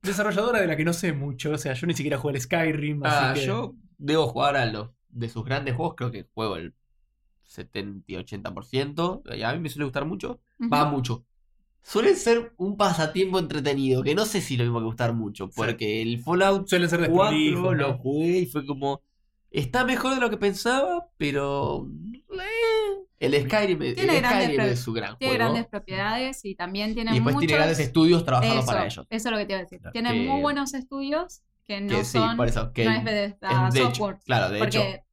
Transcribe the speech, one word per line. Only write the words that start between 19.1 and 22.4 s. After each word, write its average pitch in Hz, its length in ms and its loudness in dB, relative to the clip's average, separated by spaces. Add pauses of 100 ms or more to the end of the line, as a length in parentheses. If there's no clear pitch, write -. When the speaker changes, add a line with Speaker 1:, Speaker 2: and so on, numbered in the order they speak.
Speaker 2:
está 151 340 0
mejor 254 300 0
de 262 60 0
lo 240 100 2
que 214 60 -2
pensaba, 220 680 0 (100)
pero, 143 720 -2 (440)
eh, 415 720 -2 (140)